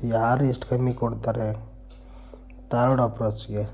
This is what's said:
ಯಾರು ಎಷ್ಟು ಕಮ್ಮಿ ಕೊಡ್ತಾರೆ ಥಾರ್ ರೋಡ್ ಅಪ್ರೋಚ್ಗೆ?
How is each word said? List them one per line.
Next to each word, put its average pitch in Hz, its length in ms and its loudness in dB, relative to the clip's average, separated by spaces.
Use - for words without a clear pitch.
ಯಾರು 117 380 4
ಎಷ್ಟು - 200 -4
ಕಮ್ಮಿ 127 300 2
ಕೊಡ್ತಾರೆ 113 480 -2
ಥಾರ್ 120 180 6
ರೋಡ್ 127 180 4
ಅಪ್ರೋಚ್ಗೆ? 107 680 -4